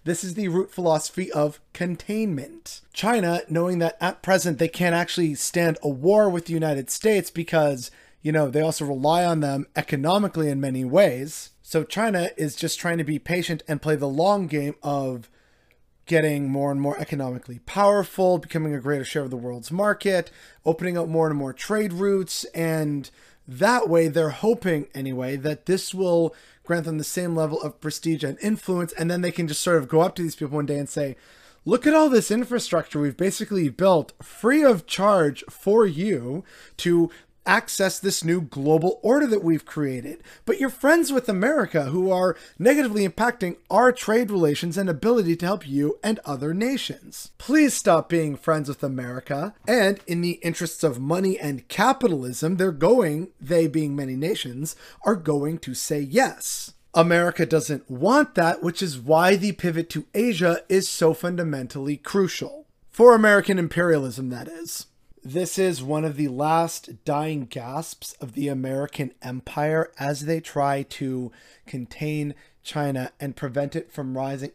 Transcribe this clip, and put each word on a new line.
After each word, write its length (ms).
This 200
is 100
the 140
root 220
philosophy 600
of 300
containment. 1040
China, 560
knowing 300
that 200
at 220
present 360
they 100
can't 260
actually 400
stand 480
a 80
war 400
with 160
the 80
United 340
States 420
because, 600
you 100
know, 180
they 120
also 240
rely 400
on 160
them 340
economically 720
in 120
many 240
ways. 680
So 220
China 540
is 180
just 240
trying 200
to 60
be 140
patient 480
and 160
play 140
the 100
long 400
game 360
of 460
getting 420
more 220
and 100
more 200
economically 600
powerful, 760
becoming 360
a 60
greater 240
share 180
of 80
the 60
world's 360
market, 580
opening 340
up 100
more 200
and 80
more 160
trade 400
routes, 520
and 560
that 400
way 180
they're 240
hoping, 640
anyway, 400
that 320
this 280
will 400
grant 200
them 140
the 60
same 300
level 280
of 180
prestige 420
and 180
influence, 520
and 180
then 120
they 100
can 160
just 140
sort 160
of 100
go 140
up 120
to 80
these 140
people 200
one 100
day 120
and 100
say, 280
"Look 220
at 80
all 140
this 220
infrastructure 720
we've 160
basically 540
built 420
free 400
of 240
charge 600
for 380
you 580
to 320
access 540
this 240
new 180
global 600
order 240
that 160
we've 220
created. 580
But 160
you're 100
friends 420
with 160
America, 580
who 220
are 280
negatively 480
impacting 520
our 220
trade 400
relations 480
and 100
ability 460
to 120
help 200
you 380
and 200
other 300
nations. 840
Please 360
stop 340
being 280
friends 320
with 160
America." 680
And 400
in 140
the 220
interests 420
of 160
money 360
and 300
capitalism, 920
they're 120
going, 600
they 260
being 300
many 180
nations, 640
are 120
going 420
to 160
say 240
yes. 760
America 500
doesn't 460
want 460
that, 260
which 180
is 200
why 340
the 160
pivot 400
to 240
Asia 540
is 200
so 240
fundamentally 840
crucial. 720
For 280
American 420
imperialism, 720
that 160
is. 400
This 320
is 280
one 200
of 120
the 100
last 760
dying 400
gasps 720
of 180
the 160
American 640
empire 720
as 260
they 180
try 420
to 480
contain 720
China 560
and 160
prevent 400
it 160
from 240
rising 380